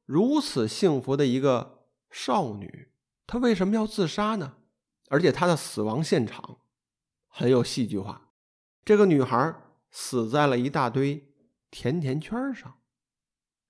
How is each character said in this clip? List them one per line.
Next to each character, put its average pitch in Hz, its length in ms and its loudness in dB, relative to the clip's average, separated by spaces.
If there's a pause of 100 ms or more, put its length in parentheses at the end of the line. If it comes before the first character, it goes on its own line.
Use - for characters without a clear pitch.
如 247 360 2
此 110 280 -2
幸 151 320 2
福 135 160 -2
的 143 100 2
一 127 140 2
个 131 460 0 (240)
少 170 440 -2
女， - 340 -16 (380)
她 233 120 -6
为 240 160 2
什 185 120 0
么 202 80 0
要 220 120 0
自 185 220 -2
杀 208 260 -4
呢？ 151 220 -8 (520)
而 143 120 2
且 170 120 4
她 139 140 -2
的 170 100 4
死 - 260 -6
亡 110 200 -2
现 147 240 0
场 - 320 -14 (680)
很 - 220 0
有 123 120 4
戏 123 240 -4
剧 104 120 -6
化， - 320 -12 (540)
这 214 120 6
个 208 100 6
女 147 160 6
孩 123 320 0 (360)
死 113 380 -4
在 147 180 2
了 127 120 2
一 127 100 0
大 139 220 0
堆 139 420 -2 (380)
甜 139 280 -4
甜 147 220 -2
圈 254 340 -6
上。 - 200 -18 (960)